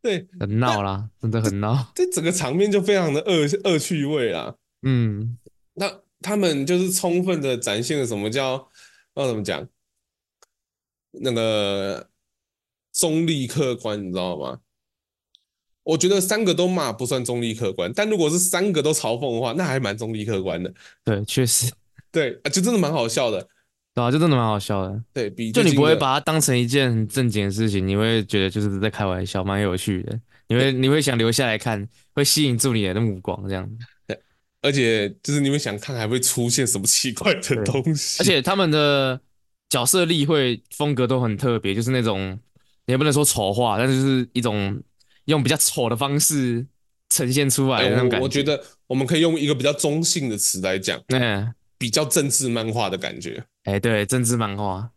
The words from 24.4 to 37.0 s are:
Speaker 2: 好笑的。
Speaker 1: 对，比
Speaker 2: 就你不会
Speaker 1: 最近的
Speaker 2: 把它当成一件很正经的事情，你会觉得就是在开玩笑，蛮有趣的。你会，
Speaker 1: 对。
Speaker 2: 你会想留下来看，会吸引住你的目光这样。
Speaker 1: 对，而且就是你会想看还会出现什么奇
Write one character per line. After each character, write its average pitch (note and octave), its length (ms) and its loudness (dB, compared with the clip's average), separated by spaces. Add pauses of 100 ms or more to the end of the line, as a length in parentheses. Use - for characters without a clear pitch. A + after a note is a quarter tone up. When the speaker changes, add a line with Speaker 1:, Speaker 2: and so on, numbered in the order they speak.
Speaker 2:
好 G#2+ 140 0
笑 G2 240 -2
的。 G2+ 200 -6 (100)
Speaker 1:
对， A2+ 160 -4
比 A2+ 220 -6
Speaker 2:
就 A3+ 120 4
你 D#3+ 100 6
不 C#3 80 6
会 D3+ 80 6
Speaker 1:
最 D#3+ 40 8
近 - 20 6
的 - 60 -2
Speaker 2:
把 C3 120 2
它 D3 60 2
当 D#3 200 0
成 C3 180 2
一 B2 100 2
件 C3 220 2
很 A2 180 0
正 B2 220 0
经 G#2 160 0
的 G2 60 0
事 A2 180 0
情， G2 180 0
你 G2 80 0
会 A2 300 2
觉 G2+ 160 0
得 F#2+ 80 2
就 G#2 100 -4
是 G2+ 200 0
在 G#2+ 100 0
开 G#2 160 -4
玩 F#2 200 -2
笑， F#2 180 -4
蛮 G2 180 0
有 F#2 160 0
趣 F#2 260 -2
的。 - 160 -8 (280)
你 A2+ 80 0
会， B2 80 4
Speaker 1:
对。 C3+ 100 2
Speaker 2:
你 C3 160 2
会 D3+ 120 4
想 C3 160 0
留 A2+ 140 4
下 C3 140 2
来 A2 120 0
看， G#2+ 300 -4 (260)
会 C#3+ 100 0
吸 D3+ 200 2
引 B2+ 140 2
住 B2+ 160 0
你 A2 140 2
的 F#2 120 -2
目 G#2 220 0
光 F#2+ 260 -6
这 G2 80 -4
样。 F#2+ 140 -8 (380)
Speaker 1:
对， - 120 -8 (420)
而 C3+ 100 2
且 A2+ 380 2 (140)
就 C#3+ 100 -2
是 D3 60 0
你 C#3 100 2
会 C#3+ 80 0
想 G#2+ 200 -4
看 C3 180 -10
还 A2 120 -2
会 B2 120 0
出 A#2+ 300 0
现 B2 180 2
什 G#2 100 0
么 G2 80 -4
奇 - 280 0